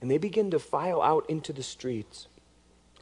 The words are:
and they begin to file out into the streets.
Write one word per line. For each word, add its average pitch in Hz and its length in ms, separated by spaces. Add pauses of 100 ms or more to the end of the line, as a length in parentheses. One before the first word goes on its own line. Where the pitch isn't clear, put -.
and 123 80
they 139 80
begin 196 340
to 156 80
file 165 420
out 151 280
into 156 240
the 135 100
streets. - 640 (760)